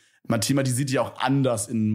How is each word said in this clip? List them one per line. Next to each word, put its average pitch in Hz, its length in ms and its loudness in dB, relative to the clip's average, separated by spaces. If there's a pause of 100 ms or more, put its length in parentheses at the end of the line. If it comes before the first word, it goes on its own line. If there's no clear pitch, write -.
(280)
man 113 140 0
thematisiert 131 480 0
die 131 100 0
auch - 200 -4
anders 131 480 2
in 110 280 0